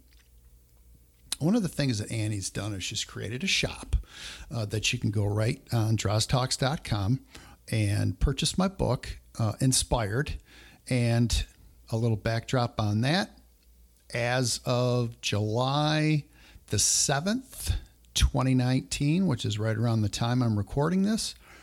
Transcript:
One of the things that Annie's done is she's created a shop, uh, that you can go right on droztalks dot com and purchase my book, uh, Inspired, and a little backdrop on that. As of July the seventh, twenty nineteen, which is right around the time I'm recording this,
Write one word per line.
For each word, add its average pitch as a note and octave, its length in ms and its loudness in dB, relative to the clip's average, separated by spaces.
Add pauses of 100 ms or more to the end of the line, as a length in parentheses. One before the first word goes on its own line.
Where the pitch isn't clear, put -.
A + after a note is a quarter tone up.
(1400)
One E3+ 160 2
of A#3+ 80 2
the F3 40 -2
things C3+ 320 -2
that G#2 100 -6
Annie's G#2+ 400 -4
done G#2 240 -6
is F#2 120 -8
she's - 180 -6
created A#2 400 -8
a G3 40 -4
shop, - 500 -2 (520)
uh, A#2 160 -4
that G#2 280 -2
you B2 60 -2
can A2+ 120 0
go G2+ 140 0
right G#2+ 360 0 (120)
on A2 240 2
droztalks A2 600 0
dot C#3 280 -2
com G#2 340 0 (500)
and G#2 480 0
purchase - 400 0
my F#3+ 120 2
book, - 480 -2 (200)
uh, A2 220 0
Inspired, B2 760 0 (540)
and A#2+ 560 2 (440)
a A#2 80 -2
little A2+ 180 2
backdrop A#2 640 -2
on G#2+ 220 2
that. D#3+ 360 0 (760)
As A#2+ 500 0
of B2 560 0
July C#3+ 1040 0 (440)
the G#2 120 0
seventh, - 960 0 (400)
twenty C3 400 4
nineteen, C#3+ 760 2
which A#2+ 160 0
is G#2 160 -2
right A2 160 0
around A2+ 260 2
the G#2 80 2
time A#2+ 320 0
I'm A2+ 160 2
recording D3+ 440 0
this, G#3+ 340 0 (280)